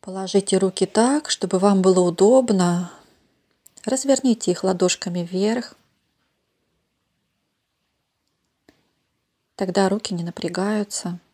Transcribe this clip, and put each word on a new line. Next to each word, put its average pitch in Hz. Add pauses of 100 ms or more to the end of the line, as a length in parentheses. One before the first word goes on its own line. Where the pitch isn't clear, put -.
Положите 190
руки 185
так, 254
чтобы 190
вам 196
было 185
удобно. 180 (920)
Разверните 262
их 170
ладошками 180
вверх. 196 (3750)
Тогда 190
руки 202
не 170
напрягаются. 180 (160)